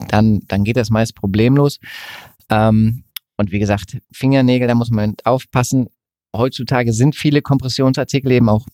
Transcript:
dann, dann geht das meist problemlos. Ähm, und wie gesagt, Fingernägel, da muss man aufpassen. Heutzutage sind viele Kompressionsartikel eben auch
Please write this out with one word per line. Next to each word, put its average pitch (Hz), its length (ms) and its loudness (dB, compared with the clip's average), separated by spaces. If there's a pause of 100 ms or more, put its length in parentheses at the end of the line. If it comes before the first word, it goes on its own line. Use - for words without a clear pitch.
dann, 107 400 2
dann 98 160 0
geht 113 140 -2
das 110 140 -2
meist 110 240 -2
problemlos. 123 640 0 (680)
Ähm, 110 540 2 (340)
und 101 140 -4
wie 101 80 -4
gesagt, 101 380 -4 (160)
Fingernägel, 127 540 2
da 120 80 0
muss 117 160 0
man 107 320 -2
aufpassen. 127 640 -2 (480)
Heutzutage 120 580 0
sind 131 220 2
viele 147 260 0
Kompressionsartikel 131 880 -2
eben 120 180 4
auch 110 240 0